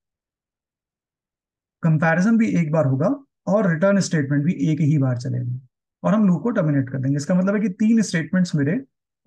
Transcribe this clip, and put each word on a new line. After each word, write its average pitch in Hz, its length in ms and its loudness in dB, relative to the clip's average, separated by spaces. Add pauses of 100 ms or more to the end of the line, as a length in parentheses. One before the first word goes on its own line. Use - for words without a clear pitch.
(1800)
comparison 165 560 2
भी 220 100 2
एक 170 240 0
बार 156 140 2
होगा 147 380 -2 (220)
और 190 260 0
return 196 280 2
statement 143 440 -2
भी 175 80 0
एक 156 280 -2
ही 156 180 2
बार 131 180 0
चलेगा 123 440 -6 (420)
और 175 120 0
हम 220 120 2
loop 175 160 2
को 240 80 -2
terminate 151 400 0
कर 135 80 -6
देंगे। 135 180 -2
इसका 147 180 -2
मतलब 190 200 0
है 214 60 -2
कि 214 80 -2
तीन 220 340 2
statements 175 520 -2
मेरे 160 300 -2 (420)